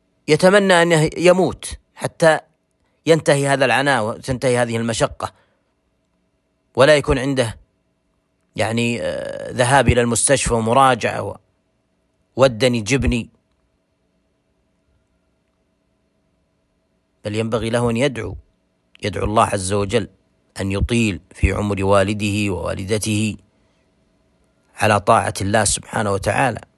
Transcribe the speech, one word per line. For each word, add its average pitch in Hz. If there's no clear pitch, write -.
فيتمنى 185
أن 160
يموت 175
حتى 156
ينتهي 147
هذا 135
العناء 127
وتنتهي 123
هذه 117
المشقة، 117
ولا 143
يكون 139
عنده 127
يعني، 117
آه، 69
ذهاب 127
إلى 123
المستشفى 120
ومراجعة 113
و-، 98
"ودني 120
جبني". 120
بل 104
ينبغي 110
له 120
أن 117
يدعو، 113
يدعو 101
الله 107
عز 98
وجل 101
أن 98
يطيل 101
في -
عمر 101
والده 101
ووالدته 98
على 104
طاعة 101
الله 104
سبحانه -
وتعالى، 107